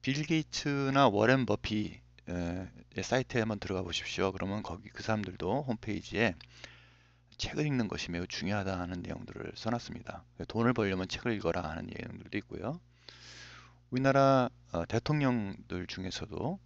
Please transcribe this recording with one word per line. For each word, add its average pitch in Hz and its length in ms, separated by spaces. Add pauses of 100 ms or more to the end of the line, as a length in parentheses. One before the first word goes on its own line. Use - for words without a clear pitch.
빌 143 240
게이츠나 139 840
워렌 117 360
버핏, 104 560 (280)
에, 87 420 (240)
의 95 80
사이트에 123 380
한번 110 180
들어가 95 240
보십시오. 92 480
그러면 95 320
거기 101 260
그 - 140
사람들도 104 600
홈페이지에 104 720 (1040)
책을 - 260
읽는 127 220
것이 - 240
매우 87 160
중요하다는 92 760
내용들을 - 540
써놨습니다. - 680 (240)
돈을 117 240
벌려면 95 340
책을 - 260
읽어라 87 300
하는 78 240
내용들도 - 520
있고요. 131 420 (1080)
우리나라, 135 580 (240)
어, 85 120
대통령들 113 1040
중에서도 92 800